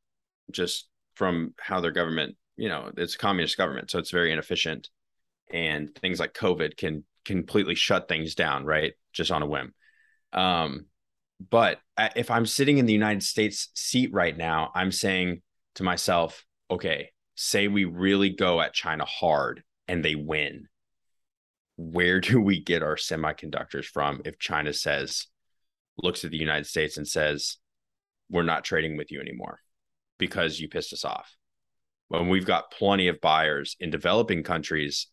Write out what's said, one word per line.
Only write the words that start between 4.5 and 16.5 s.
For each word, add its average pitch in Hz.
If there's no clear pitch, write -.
and 76
things 90
like 82
covid 80
can 78
completely 92
shut -
things 80
down, 71
right? 78
Just 87
on 78
a 73
whim. 67
Um, 85
but 110
I, 110
if 120
I'm 117
sitting 139
in 127
the 110
United 107
States -
seat -
right 85
now, 80
I'm 92
saying 90
to 95
myself, 87